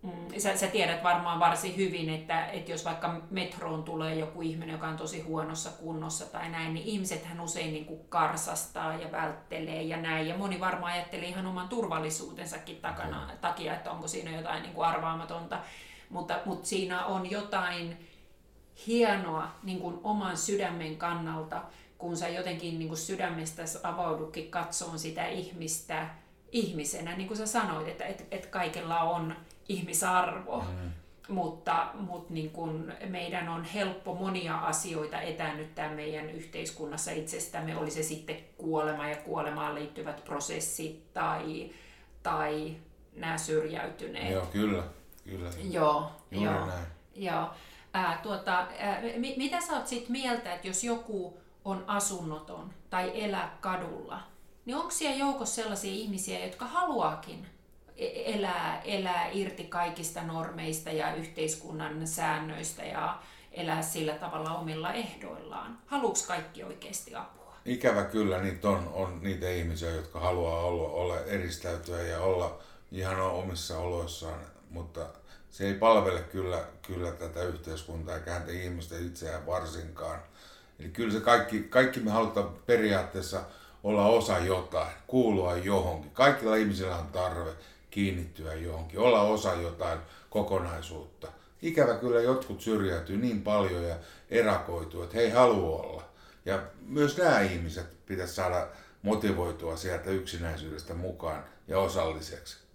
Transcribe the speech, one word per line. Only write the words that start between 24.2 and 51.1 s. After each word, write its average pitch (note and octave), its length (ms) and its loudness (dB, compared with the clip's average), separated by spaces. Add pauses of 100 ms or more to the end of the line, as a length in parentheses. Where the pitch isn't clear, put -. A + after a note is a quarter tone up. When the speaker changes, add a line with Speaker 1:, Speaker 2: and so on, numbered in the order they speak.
Speaker 1:
katsoon E3 480 -4
sitä E3 280 -4
ihmistä D#3+ 840 -4 (420)
ihmisenä, E3+ 680 -2
niin F#3+ 100 -4
kuin G#3 100 -4
sä G#3+ 100 -4
sanoit, E3+ 400 0
että - 180 -6
et, F#3+ 260 -8
et F#3+ 140 -6
kaikilla E3 540 -2
on E3 360 2 (340)
ihmisarvo. F3+ 920 2
Speaker 2:
Mm. F2+ 320 -4 (440)
Speaker 1:
Mutta, E3 580 0
mut F3+ 360 -8
niin D#3 200 -2
kun D#3+ 440 -4 (160)
meidän F3 400 -4
on E3 140 -4
helppo F#3+ 520 -2
monia F3+ 420 -2
asioita D#3+ 640 -2
etäännyttää D#3 720 -4
meidän D3+ 360 -6
yhteiskunnassa D#3+ 840 -6
itsestämme, D#3+ 680 -4
oli D3+ 140 -2
se D#3 120 -2
sitten D#3 340 -6 (200)
kuolema D3+ 500 0
ja D3+ 80 -2
kuolemaan D3+ 600 -2
liittyvät D3+ 500 -6
prosessit D#3 880 -4
tai, D#3+ 580 -2 (520)
tai D#3 520 0 (400)
nämä E3 220 -2
syrjäytyneet. - 920 0
Speaker 2:
Joo, F#2 140 2
kyllä, G2+ 380 2 (400)
kyllä. F2+ 260 -6 (220)
Speaker 1:
Joo, D3+ 400 4 (200)
Speaker 2:
Juuri - 180 2
Speaker 1:
joo, - 160 2
Speaker 2:
näin. F2+ 200 -4 (300)
Speaker 1:
joo. F3 340 -2 (440)
Ää, E3+ 300 0
tuota, F#3 440 0 (120)
ää, G3+ 220 0 (160)
mi-, C4+ 200 -2
mitä D4 240 0
sä E4 120 -2
oot B3 140 0
sit A#3+ 220 -4
mieltä, A#3+ 440 0
että F3 140 -8
jos - 160 -2
joku A3 540 -2 (280)